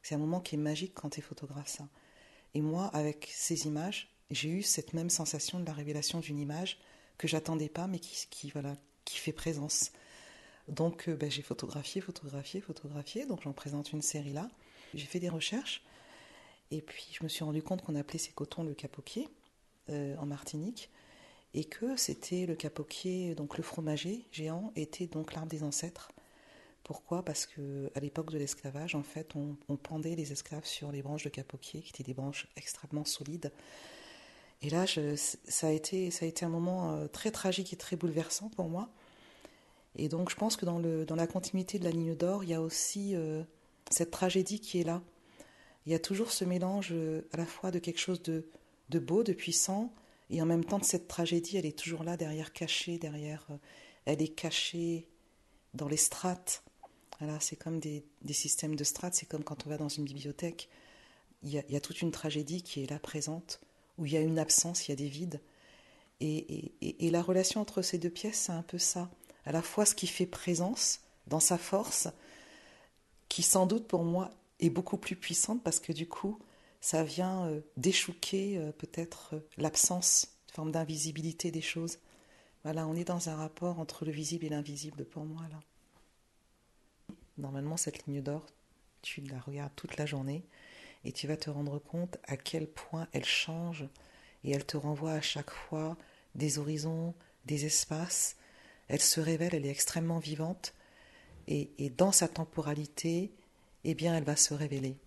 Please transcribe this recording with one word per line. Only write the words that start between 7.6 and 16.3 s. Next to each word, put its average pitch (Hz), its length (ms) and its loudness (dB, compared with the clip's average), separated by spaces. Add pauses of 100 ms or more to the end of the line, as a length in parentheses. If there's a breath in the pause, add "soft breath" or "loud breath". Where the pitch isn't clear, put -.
pas, 170 180 -4
mais 185 140 -2
qui, - 300 -8
qui, - 200 -10
voilà, 143 280 -4 (260)
qui - 140 -6
fait 156 160 -2
présence. 151 580 0 (760 loud breath)
Donc, 170 400 2
euh, 156 80 0
ben, 147 120 0
j'ai 143 120 -2
photographié, - 580 -4
photographié, 151 600 -6
photographié. 147 640 -8
Donc, 226 180 -4
j'en 139 80 -4
présente 143 400 -6
une 151 100 -2
série 147 300 -2
là. 170 180 -4 (440 loud breath)
J'ai 147 120 -6
fait 180 140 -4
des 175 80 -2
recherches. 170 560 -2 (880 loud breath)